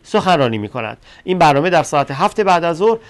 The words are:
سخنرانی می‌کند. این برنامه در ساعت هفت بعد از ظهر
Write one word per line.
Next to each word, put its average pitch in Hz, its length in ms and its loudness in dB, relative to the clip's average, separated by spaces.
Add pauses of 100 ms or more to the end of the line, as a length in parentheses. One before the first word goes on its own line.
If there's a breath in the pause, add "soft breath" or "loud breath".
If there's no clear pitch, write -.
سخنرانی 147 560 0
می‌کند. 110 400 -10 (260 soft breath)
این 185 140 -2
برنامه 156 320 2
در 165 120 2
ساعت 143 280 -2
هفت 165 300 -2
بعد 180 240 2
از 170 120 -2
ظهر 220 220 0 (120)